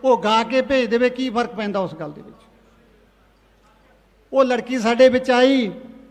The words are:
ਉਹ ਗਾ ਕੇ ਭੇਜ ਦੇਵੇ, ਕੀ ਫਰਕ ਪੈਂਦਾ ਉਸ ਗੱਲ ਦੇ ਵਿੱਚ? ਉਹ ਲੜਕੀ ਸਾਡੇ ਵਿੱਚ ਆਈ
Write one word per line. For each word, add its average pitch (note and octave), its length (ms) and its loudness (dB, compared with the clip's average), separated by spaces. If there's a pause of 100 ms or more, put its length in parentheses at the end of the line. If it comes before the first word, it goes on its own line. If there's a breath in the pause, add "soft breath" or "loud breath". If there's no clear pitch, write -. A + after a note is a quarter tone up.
ਉਹ A#3+ 180 2
ਗਾ A3 200 0
ਕੇ B3+ 200 0
ਭੇਜ B3+ 280 -2
ਦੇਵੇ, A#3+ 200 0
ਕੀ B3+ 200 -6
ਫਰਕ A3+ 240 -4
ਪੈਂਦਾ G3+ 260 -4
ਉਸ E3 140 -6
ਗੱਲ D#3 180 -12
ਦੇ D3 100 -20
ਵਿੱਚ? - 140 -20 (2000)
ਉਹ C4+ 120 4
ਲੜਕੀ B3 340 -2
ਸਾਡੇ A#3 300 4
ਵਿੱਚ B3+ 220 0
ਆਈ B3 420 2 (380)